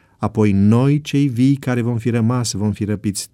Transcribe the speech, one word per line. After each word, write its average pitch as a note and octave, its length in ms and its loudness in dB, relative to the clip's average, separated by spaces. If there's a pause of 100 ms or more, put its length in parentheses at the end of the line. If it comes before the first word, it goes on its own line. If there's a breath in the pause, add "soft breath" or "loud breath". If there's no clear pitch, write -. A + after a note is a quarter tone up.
(180 soft breath)
„Apoi G#2+ 340 0
noi, A#2 500 2
cei C#3+ 260 -2
vii C3 280 2
care B2 260 -4
vom A#2 160 -2
fi A2+ 120 -2
rămas, A#2 420 0
vom G#2 200 -2
fi G#2+ 120 -4
răpiți G2+ 500 -4